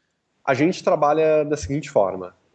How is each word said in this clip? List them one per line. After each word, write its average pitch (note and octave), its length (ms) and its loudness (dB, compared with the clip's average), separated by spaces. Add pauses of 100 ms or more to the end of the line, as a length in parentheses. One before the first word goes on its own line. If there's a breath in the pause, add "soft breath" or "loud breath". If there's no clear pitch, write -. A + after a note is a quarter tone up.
(460)
A C3+ 80 2
gente D#3 300 0
trabalha D#3 600 2
da D3 140 -4
seguinte C#3+ 320 -6
forma. F#2 440 -2 (220)